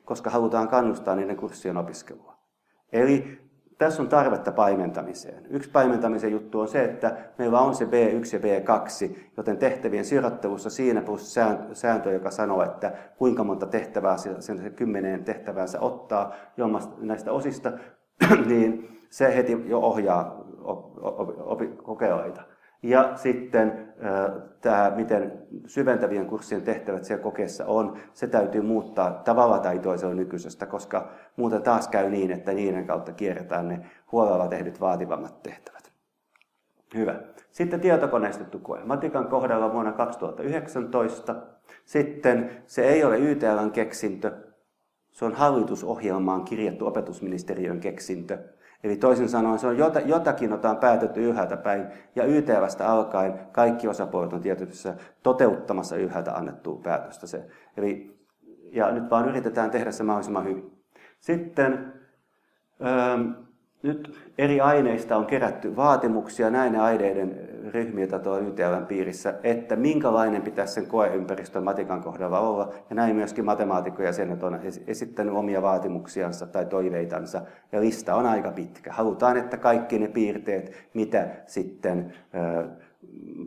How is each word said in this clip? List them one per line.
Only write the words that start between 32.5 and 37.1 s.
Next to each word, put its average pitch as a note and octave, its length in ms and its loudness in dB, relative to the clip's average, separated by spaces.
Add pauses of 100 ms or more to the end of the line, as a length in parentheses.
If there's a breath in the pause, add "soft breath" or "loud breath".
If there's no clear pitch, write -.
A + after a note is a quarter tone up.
niiden F#2+ 340 -2
kautta E2+ 260 -4
kierretään F2 560 -4
ne F2 120 -6 (320 loud breath)
huolella G2 360 4
tehdyt F2+ 320 -6
vaativammat F2 600 -4
tehtävät. - 500 -18 (1040)
Hyvä. A2 200 0 (360 loud breath)